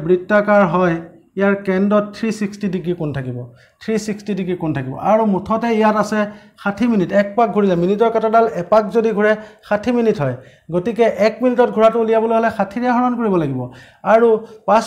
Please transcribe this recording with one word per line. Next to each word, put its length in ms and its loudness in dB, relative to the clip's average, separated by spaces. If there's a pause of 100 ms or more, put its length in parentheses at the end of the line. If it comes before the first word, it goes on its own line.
বৃত্তাকাৰ 680 2
হয়, 240 0 (420)
ইয়াৰ 160 2 (120)
কেন্দ্ৰত 380 2 (100)
থ্ৰী 140 -4 (100)
ছিক্সটি 340 -6
ডিগ্ৰী 260 -4
কোণ 180 -4
থাকিব, 200 -8 (440)
থ্ৰী 120 -4 (120)
ছিক্সটি 320 -6
ডিগ্ৰী 240 -4
কোণ 160 -2
থাকিব। 160 -8 (180)
আৰু 120 4 (100)
মুঠতে 360 -2 (100)
ইয়াত 240 2
আছে 160 -4 (440)
ষাঠি 280 -2
মিনিট। 180 0 (120)
এক 140 0
পাক 200 2
ঘূৰিলে, 280 2
মিনিটৰ 320 2
কাটাডাল 300 2 (160)
এপাক 220 2 (120)
যদি 220 2
ঘূৰে, 140 4 (360)
ষাঠি 300 -2
মিনিট 260 2
হয়। 120 -2 (380)
গতিকে 320 0 (220)
এক 60 -2 (100)
মিনিটত 320 2
ঘূৰাটো 280 4
উলিয়াবলৈ 340 0
হ'লে 200 0
ষাঠিৰে 380 -2
হৰণ 240 0
কৰিব 220 0
লাগিব 200 -4 (520)
আৰু 160 6 (380)
পাঁচ 200 2